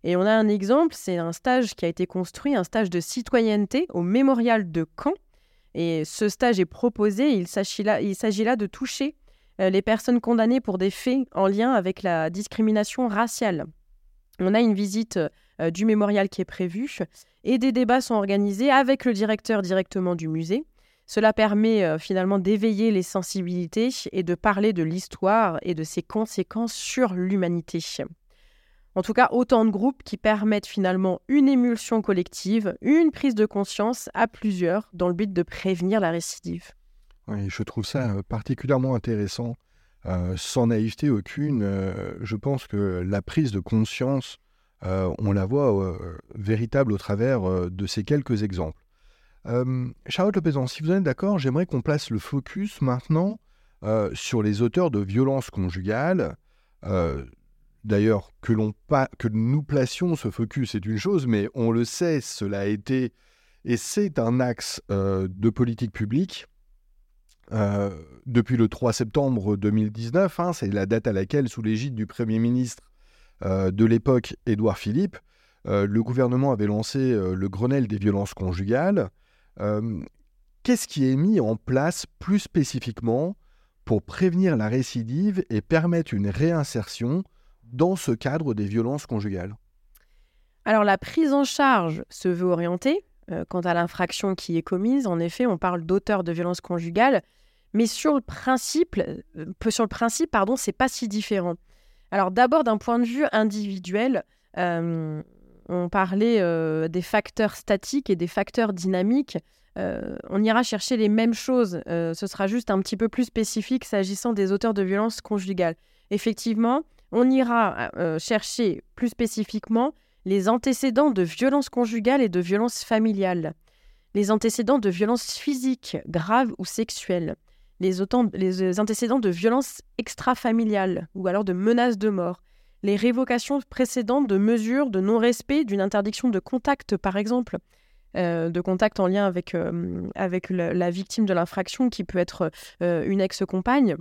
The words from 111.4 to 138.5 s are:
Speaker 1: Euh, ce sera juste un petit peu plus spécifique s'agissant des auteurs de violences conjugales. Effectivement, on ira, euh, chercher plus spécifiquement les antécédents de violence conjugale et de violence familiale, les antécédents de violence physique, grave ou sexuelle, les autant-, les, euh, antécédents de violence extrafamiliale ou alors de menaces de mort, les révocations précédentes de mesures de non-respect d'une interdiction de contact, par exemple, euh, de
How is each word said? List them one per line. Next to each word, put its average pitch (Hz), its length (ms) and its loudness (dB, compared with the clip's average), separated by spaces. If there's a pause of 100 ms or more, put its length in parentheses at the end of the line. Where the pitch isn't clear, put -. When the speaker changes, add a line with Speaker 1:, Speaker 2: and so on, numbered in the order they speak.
Speaker 1:
Euh, 170 240 -2
ce 196 140 -6
sera 196 200 -2
juste 233 220 -2
un 196 100 2
petit 196 160 -4
peu 220 140 0
plus 247 160 0
spécifique 220 580 -2
s'agissant 196 480 -2
des 196 200 0
auteurs 208 240 0
de 196 80 0
violences 202 360 -2
conjugales. 185 560 -2 (360)
Effectivement, 226 720 0 (280)
on 247 180 4
ira, 233 680 2
euh, 165 220 0
chercher - 640 -2 (120)
plus 240 140 -2
spécifiquement 226 840 -2 (320)
les 190 240 2
antécédents 262 600 2
de 196 100 0
violence 262 480 0
conjugale 240 520 2
et 226 80 2
de 180 100 0
violence 202 440 0
familiale, 196 720 0 (640)
les 202 160 2
antécédents 226 480 2
de 202 100 2
violence 208 480 0
physique, 262 600 -4 (100)
grave 208 500 2
ou 185 80 -6
sexuelle, 175 720 -4 (440)
les 185 220 0
autant-, 226 320 2
les, 185 300 0
euh, 185 180 2
antécédents 220 380 0
de 214 100 2
violence 226 520 0 (160)
extrafamiliale 208 1160 0
ou 185 140 -4
alors 196 160 0
de 190 100 0
menaces 233 440 2
de 214 120 0
mort, 180 320 -2 (420)
les 202 120 2
révocations 247 640 0 (100)
précédentes 254 580 0
de 196 100 2
mesures 233 520 2
de 190 100 -2
non-respect 233 640 2
d'une 202 180 0
interdiction 208 480 0
de 196 100 0
contact, 262 580 -2
par 190 200 -2
exemple, 220 400 -2 (580)
euh, 170 340 0
de 175 120 -4